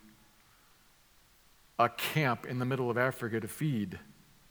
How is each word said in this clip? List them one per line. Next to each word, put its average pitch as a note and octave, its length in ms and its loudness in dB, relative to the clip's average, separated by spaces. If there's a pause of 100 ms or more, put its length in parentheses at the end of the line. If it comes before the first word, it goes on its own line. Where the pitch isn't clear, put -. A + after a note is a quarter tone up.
(1800)
a A#2 80 8
camp B2+ 580 0
in B2+ 140 -4
the B2 40 0
middle B2+ 240 0
of A#2 80 0
Africa A#2+ 440 0
to G#2+ 80 -6
feed G#2+ 500 -2 (520)